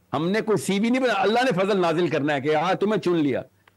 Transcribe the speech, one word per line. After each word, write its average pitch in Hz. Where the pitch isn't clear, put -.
हमने 180
कोई 214
सीवी 202
नहीं 262
बना, 240
अल्लाह 202
ने 262
फजल 196
नाजिल 170
करना 151
है 135
कि 151
हाँ, 170
तुम्हें 202
चुन 175
लिया। 131